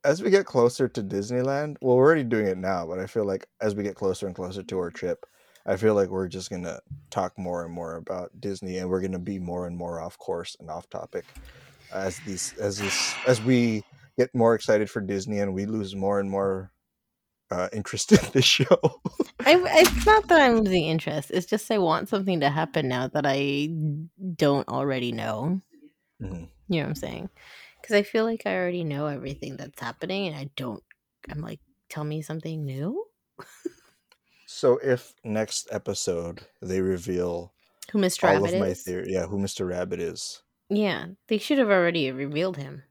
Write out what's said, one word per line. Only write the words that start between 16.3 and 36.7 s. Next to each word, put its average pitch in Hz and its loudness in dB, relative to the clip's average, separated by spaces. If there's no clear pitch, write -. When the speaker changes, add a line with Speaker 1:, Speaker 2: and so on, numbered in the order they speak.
Speaker 1:
more, 95 -2
uh, 90 -2
interest - 0
<laughs> - -
in 208 10
this 127 4
show. - 4
Speaker 2:
I, 311 10
it's - 6
not 427 6
that 330 8
I'm 240 8
losing 185 4
interest. 156 -2
It's 175 -2
just - -4
I 220 2
want 170 2
something 190 0
to 139 4
happen 156 0
now 127 -2
that 147 -2
I 139 0
don't 143 2
already 131 -2
know. 113 -4
Speaker 1:
Mm-hmm. 92 -10
Speaker 2:
You 170 0
know - -2
what 143 -4
I'm 151 -2
saying? - -10
'Cause 208 0
I 202 6
feel 220 0
like 226 -4
I 190 -2
already 180 -2
know 147 -4
everything 139 -8
that's 139 -14
happening, 185 -6
and 151 -6
I 139 -10
don't, 123 -8
I'm 147 -8
like, - -12
"Tell 151 -8
me 151 -4
something 156 -8
new?" 156 -4
<laughs> 196 -18
Speaker 1:
So 127 2
if 127 -2
next 110 -4
episode 87 -4
they 95 -2